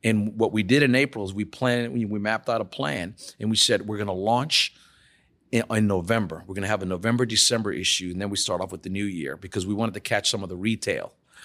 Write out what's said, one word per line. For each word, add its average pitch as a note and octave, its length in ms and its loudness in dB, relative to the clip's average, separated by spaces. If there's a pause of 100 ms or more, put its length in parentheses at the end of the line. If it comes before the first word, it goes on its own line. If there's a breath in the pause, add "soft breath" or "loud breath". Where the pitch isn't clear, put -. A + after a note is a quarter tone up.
And G#2+ 340 2
what A2 140 4
we G#2+ 140 2
did C3 180 6
in B2+ 140 6
April C3+ 300 2
is F#2+ 60 -6
we G2+ 120 -4
planned, A#2+ 480 0
we, A#2+ 120 -2
we G#2 140 -4
mapped G#2+ 300 0
out A2+ 120 0
a G#2 40 -2
plan, F#2 500 -6 (240 loud breath)
and G#2+ 120 -2
we A2 60 2
said, G#2 300 4
"We're G#2+ 120 -4
gonna G2+ 140 -2
launch A2+ 640 2 (800 soft breath)
in, A#2 180 4
in G#2+ 160 4
November. F#2 580 0
We're F#2+ 120 -10
gonna G2 100 -4
have G#2 160 0
a F#2 40 -4
November, A2+ 380 0
December A2 480 2
issue, F2+ 380 -2
and F2+ 100 -6
then G2+ 100 -2
we G2+ 60 -4
start F2+ 240 -2
off F#2+ 120 -6
with F#2 100 -12
the F#2 80 -8
new G2 140 -2
year," D#2+ 320 -6
because F#2+ 280 -6
we G#2 100 -2
wanted G#2+ 200 -2
to G#2 60 -10
catch - 280 0
some G2 140 -2
of F#2 60 -8
the F2+ 80 -8
retail G2+ 560 -2 (320 loud breath)